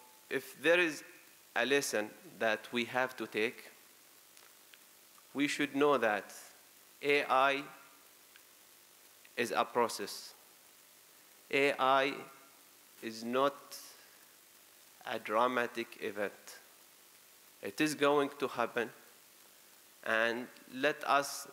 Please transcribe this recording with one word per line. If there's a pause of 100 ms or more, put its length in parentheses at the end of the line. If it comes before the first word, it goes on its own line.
(300)
if
there
is (520)
a
lesson (300)
that
we
have
to
take, (1600)
we
should
know
that (680)
A
I (1700)
is
a
process. (1160)
A
I (880)
is
not (1500)
a
dramatic
event. (1040)
It
is
going (100)
to
happen, (1160)
and (260)
let
us